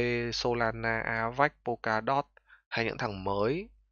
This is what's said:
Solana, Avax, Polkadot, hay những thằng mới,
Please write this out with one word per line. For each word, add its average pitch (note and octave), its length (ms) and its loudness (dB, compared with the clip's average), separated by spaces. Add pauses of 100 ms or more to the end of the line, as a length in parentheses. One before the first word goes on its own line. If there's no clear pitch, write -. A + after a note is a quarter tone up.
(340)
Solana, A2+ 640 0
Avax, A#2 520 0 (140)
Polkadot, A#2 600 0 (440)
hay A#2 160 0
những - 120 -2
thằng G2+ 260 -4
mới, G#2+ 460 0 (220)